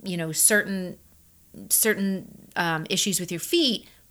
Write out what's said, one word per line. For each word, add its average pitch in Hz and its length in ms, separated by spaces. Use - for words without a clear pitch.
you 180 140
know, 160 160
certain, 196 640
certain, 196 880
um, 165 320
issues 185 320
with 175 100
your 170 80
feet, 277 480